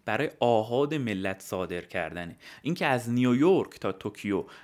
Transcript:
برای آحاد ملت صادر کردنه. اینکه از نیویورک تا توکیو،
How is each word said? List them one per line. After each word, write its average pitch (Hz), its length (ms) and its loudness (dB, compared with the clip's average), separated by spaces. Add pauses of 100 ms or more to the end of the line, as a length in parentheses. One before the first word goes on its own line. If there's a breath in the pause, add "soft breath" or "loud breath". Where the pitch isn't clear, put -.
برای 117 240 -2 (100)
آحاد 120 540 2
ملت 98 480 -2
صادر 87 400 -4
کردنه. 85 540 -6 (260 loud breath)
اینکه 175 240 -2
از 123 240 0
نیویورک 127 680 2
تا 101 120 -2
توکیو، 101 540 -4 (180 loud breath)